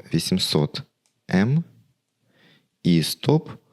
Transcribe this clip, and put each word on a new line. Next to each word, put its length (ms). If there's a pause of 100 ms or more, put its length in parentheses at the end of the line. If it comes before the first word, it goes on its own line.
(140)
вісімсот 680 (500)
М 320 (1200)
і 180
Stop 480 (240)